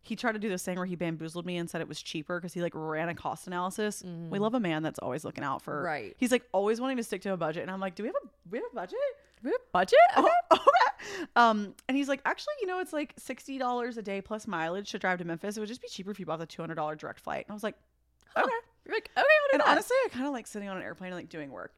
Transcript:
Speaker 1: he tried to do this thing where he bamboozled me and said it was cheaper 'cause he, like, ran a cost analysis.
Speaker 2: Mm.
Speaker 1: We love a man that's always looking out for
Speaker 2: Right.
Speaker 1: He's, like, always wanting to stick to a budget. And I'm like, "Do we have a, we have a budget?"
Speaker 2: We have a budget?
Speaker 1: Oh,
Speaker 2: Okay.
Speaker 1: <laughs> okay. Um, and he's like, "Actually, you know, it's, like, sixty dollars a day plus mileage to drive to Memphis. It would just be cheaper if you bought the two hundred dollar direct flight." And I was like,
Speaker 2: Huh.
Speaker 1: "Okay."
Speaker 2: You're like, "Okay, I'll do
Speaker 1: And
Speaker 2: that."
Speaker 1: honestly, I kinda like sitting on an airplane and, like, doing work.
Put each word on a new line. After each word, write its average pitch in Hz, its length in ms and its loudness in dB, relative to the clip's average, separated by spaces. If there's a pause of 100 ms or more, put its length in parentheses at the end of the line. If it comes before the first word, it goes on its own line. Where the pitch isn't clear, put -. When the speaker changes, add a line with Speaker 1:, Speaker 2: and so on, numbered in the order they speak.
Speaker 1:
he 226 120 -6
tried 220 180 0
to 214 60 -4
do 214 100 -2
this 185 140 -4
thing 180 140 -4
where 180 80 -2
he 180 100 -4
bamboozled 165 500 -4
me 180 120 -4
and 170 120 -4
said 165 120 -4
it 160 60 -6
was 156 140 -10
cheaper 170 380 -6
'cause 175 140 -10
he, 175 80 -4
like, 170 140 -2
ran 156 340 -2
a 170 60 -6
cost - 320 -6
analysis. 185 560 -4
Speaker 2:
Mm. 170 260 -10
Speaker 1:
We 190 80 -2
love 214 160 2
a 262 60 2
man 160 240 2
that's - 160 -4
always 131 240 -4
looking - 200 -8
out 135 200 -2
for 147 180 -6
Speaker 2:
Right. 139 380 -4
Speaker 1:
He's, 254 120 2
like, 247 200 4
always 208 300 2
wanting 262 160 -2
to 233 60 -4
stick 190 200 -6
to 196 100 -2
a 185 40 -2
budget. 165 260 -2
And 180 80 -6
I'm 190 80 -6
like, 190 160 -4
"Do 202 80 -8
we 226 60 -4
have 403 140 -6
a, - 40 -18 (220)
we 208 100 -6
have 466 120 -6
a 262 40 -14
budget?" 220 240 -6 (440)
Speaker 2:
We 254 80 -4
have 494 80 0
a - 120 -14
budget? 190 260 6 (200)
Speaker 1:
Oh, - 40 6 (300)
Speaker 2:
Okay. - 100 8
Speaker 1:
<laughs> - 0 -
okay. 554 640 4 (100)
Um, 214 380 6 (140)
and 262 100 0
he's 277 120 0
like, 269 160 0
"Actually, 392 360 -2
you 392 60 -2
know, 370 120 -2
it's, 339 140 -6
like, 302 240 -4
sixty 269 400 -10
dollars 247 400 -2
a 226 60 -8
day 196 180 -4
plus 214 260 -8
mileage 180 440 -2
to 208 80 -6
drive 185 200 2
to 180 60 -6
Memphis. 170 320 -4
It - 40 -8
would 208 80 -6
just 247 120 -10
be 494 60 -14
cheaper 196 240 -10
if 202 80 -8
you 185 60 -8
bought 160 140 -4
the 165 60 -6
two - 160 -12
hundred 160 140 -6
dollar 156 200 -2
direct - 240 -12
flight." - 280 -6
And - 40 -14
I - 40 -10
was 208 80 -10
like, 214 120 -4 (600)
Speaker 2:
Huh. 330 80 2
Speaker 1:
"Okay." 508 100 0 (320)
Speaker 2:
You're - 100 -6
like, 427 160 -4
"Okay, - 60 -2
I'll 262 60 4
do 571 300 6
Speaker 1:
And 539 80 4
Speaker 2:
that." - 60 6
Speaker 1:
honestly, 349 280 4 (100)
I 392 40 -2
kinda 262 220 -4
like 247 160 -8
sitting 202 200 -8
on 190 100 -6
an 175 60 -6
airplane 175 280 -10
and, 180 60 -8
like, 165 120 -12
doing 147 220 -10
work. - 260 -12